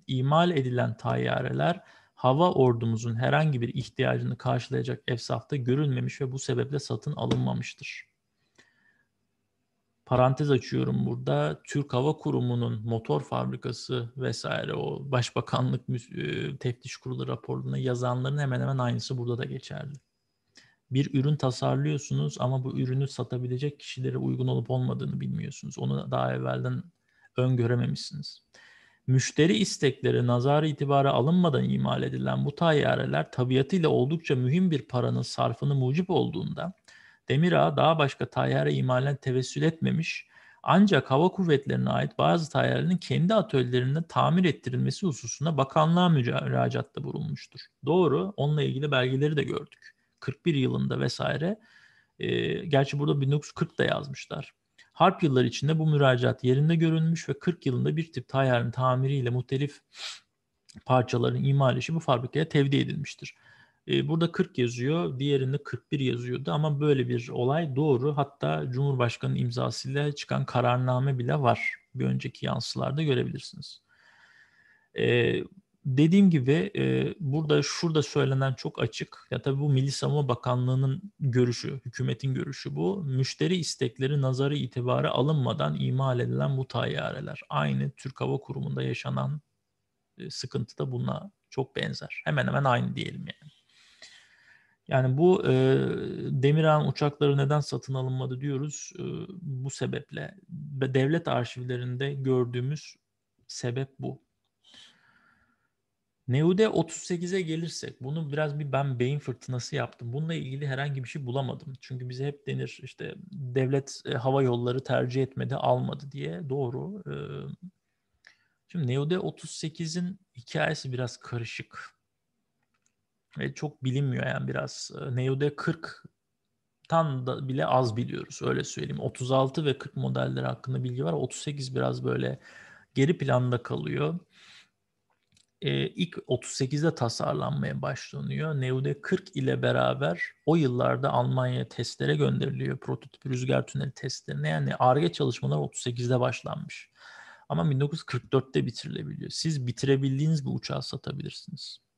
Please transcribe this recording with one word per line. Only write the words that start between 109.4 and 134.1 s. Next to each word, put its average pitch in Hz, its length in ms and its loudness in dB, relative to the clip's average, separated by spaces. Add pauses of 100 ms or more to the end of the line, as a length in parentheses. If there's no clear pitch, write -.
yaptım. 120 380 -6
Bununla 156 200 -4
ilgili 143 340 -6
herhangi 135 360 -4
bir 117 60 -10
şey 143 160 -8
bulamadım. 127 560 -4
Çünkü 127 280 -10
bize 127 180 -6
hep 143 200 -8
denir 131 360 -6
işte - 320 -12 (160)
devlet, 131 760 0
e, - 80 -2
hava 131 300 4
yolları 123 400 2
tercih 127 400 0
etmedi, 127 320 -4
almadı 127 560 0
diye. 147 380 -8
Doğru. 139 580 -4
E, - 60 -8 (1500)
şimdi 160 200 -4
N 127 120 0
U 147 100 -2
D 185 100 0
otuz 165 320 -8
sekizin 170 680 -6 (180)
hikayesi 151 560 -4
biraz 123 240 -6
karışık. - 800 -10 (1400)
Ve 139 160 -4
çok 147 300 -10
bilinmiyor 127 420 0
yani 131 220 -4
biraz. - 440 -6 (100)
E, 127 140 -4
Neo 135 260 0
D 147 140 0
kırktan - 1700 -4
da 131 200 -4
bile 135 180 -2
az 120 320 2
biliyoruz, - 460 -6
öyle 127 200 0
söyleyeyim. - 360 -6
Otuz 123 320 -4
altı 135 340 2
ve 135 120 2
kırk - 180 -12
modelleri 131 500 -2
hakkında 127 380 -4
bilgi 127 220 -4
var. 165 80 -2
Otuz 139 260 -4
sekiz 139 360 -8
biraz 127 280 -2
böyle 127 360 -2 (560)
geri 139 220 4
planda 127 460 0
kalıyor. 143 560 -4 (1400)